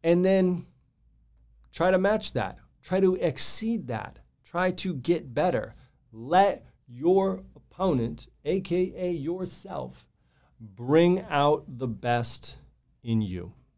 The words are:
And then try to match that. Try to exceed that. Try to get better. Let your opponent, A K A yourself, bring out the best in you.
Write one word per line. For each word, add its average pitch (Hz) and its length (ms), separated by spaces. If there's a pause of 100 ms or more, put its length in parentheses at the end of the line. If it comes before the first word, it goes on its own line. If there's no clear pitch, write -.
And 175 220
then 185 400 (1040)
try 175 200
to 190 80
match 208 340
that. 98 240 (240)
Try 185 200
to 185 140
exceed 185 720
that. 107 280 (260)
Try 180 280
to 180 240
get 143 360
better. 117 440 (360)
Let 156 540 (220)
your 185 560 (120)
opponent, 135 720 (160)
A 185 180
K 185 360
A 180 140
yourself, 170 960 (520)
bring 139 720
out 147 380
the 127 200
best 117 680 (460)
in 113 180
you. 90 320 (240)